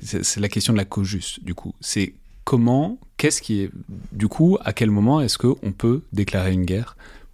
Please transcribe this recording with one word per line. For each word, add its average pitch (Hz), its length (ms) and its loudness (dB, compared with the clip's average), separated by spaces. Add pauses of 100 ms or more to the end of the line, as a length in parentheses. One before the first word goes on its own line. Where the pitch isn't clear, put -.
c'est, 101 200 -4
c'est - 160 -2
la 104 100 0
question 107 240 0
de 107 40 4
la 98 80 0
cause 98 220 -2
juste, - 360 -8
du 87 100 -6
coup. - 260 -12
C'est - 360 -4 (280)
comment, 135 540 2 (200)
qu'est-ce - 240 0
qui 104 200 -2
est, 92 80 -4 (420)
du 101 160 0
coup, 180 360 4
à 107 100 -2
quel 113 160 2
moment 110 320 4
est-ce 120 160 0
qu'on 120 340 0
peut 120 300 0 (100)
déclarer 98 400 0
une 92 140 2
guerre ? 92 320 -4 (360)